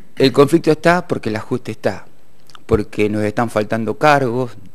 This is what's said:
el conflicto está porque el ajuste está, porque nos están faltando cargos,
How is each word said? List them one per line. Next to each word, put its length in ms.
el 160
conflicto 380
está 360
porque 220
el 80
ajuste 360
está, 340
porque 380
nos 120
están 280
faltando 480
cargos, 540